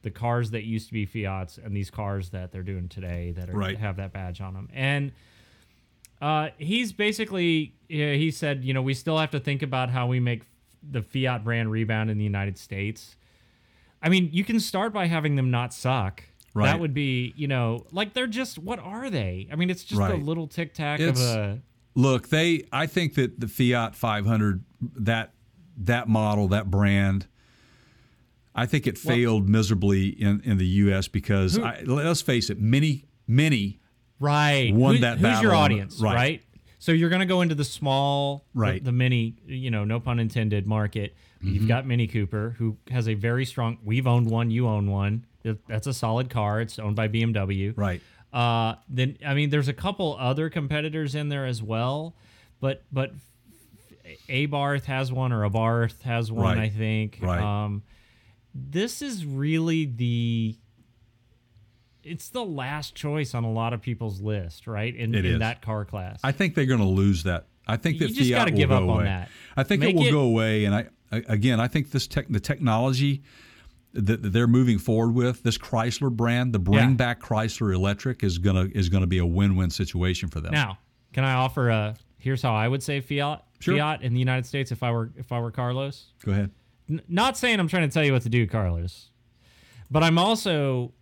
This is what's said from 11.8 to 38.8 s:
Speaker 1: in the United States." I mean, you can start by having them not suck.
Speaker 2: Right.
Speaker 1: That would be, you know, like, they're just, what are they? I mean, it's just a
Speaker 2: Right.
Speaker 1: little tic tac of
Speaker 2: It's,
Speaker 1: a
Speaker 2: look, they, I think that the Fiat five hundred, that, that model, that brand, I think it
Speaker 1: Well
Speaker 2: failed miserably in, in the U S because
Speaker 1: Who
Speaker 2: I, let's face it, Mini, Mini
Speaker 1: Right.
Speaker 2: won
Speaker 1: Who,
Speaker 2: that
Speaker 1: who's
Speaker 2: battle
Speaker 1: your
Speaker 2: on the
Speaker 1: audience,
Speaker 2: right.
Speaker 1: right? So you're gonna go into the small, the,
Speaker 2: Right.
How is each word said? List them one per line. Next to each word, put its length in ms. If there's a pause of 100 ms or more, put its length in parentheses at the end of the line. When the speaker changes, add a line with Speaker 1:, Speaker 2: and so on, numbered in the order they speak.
Speaker 1:
in 80
the 60
United 340
States." 580 (840)
I 80
mean, 220
you 120
can 160
start 340
by 140
having 280
them 140
not 240
suck. 500 (300)
Speaker 2:
Right. 140
Speaker 1:
That 120
would 140
be, 420
you 120
know, 440
like, 220
they're 140
just, 320
what 200
are 300
they? 420
I 40
mean, 160
it's 120
just 160
a 40
Speaker 2:
Right. 200
Speaker 1:
little 240
tic 280
tac 240
of 100
Speaker 2:
It's, 120
Speaker 1:
a 380 (360)
Speaker 2:
look, 340
they, 420
I 140
think 300
that 240
the 80
Fiat 480
five 320
hundred, 360 (320)
that, 380 (440)
that 300
model, 420
that 220
brand, 560 (1300)
I 140
think 200
it 160
Speaker 1:
Well 120
Speaker 2:
failed 340
miserably 580
in, 380
in 120
the 100
U 260
S 160
because 480
Speaker 1:
Who 60
Speaker 2:
I, 180
let's 400
face 280
it, 120
Mini, 420 (240)
Mini 540 (360)
Speaker 1:
Right. 560
Speaker 2:
won 220
Speaker 1:
Who, 60
Speaker 2:
that 160
Speaker 1:
who's 60
Speaker 2:
battle 200
Speaker 1:
your 100
Speaker 2:
on 40
the 60 (120)
Speaker 1:
audience, 240
Speaker 2:
right. 160
Speaker 1:
right? 260 (380)
So 140
you're 160
gonna 160
go 160
into 140
the 100
small, 880
the, 80
Speaker 2:
Right. 220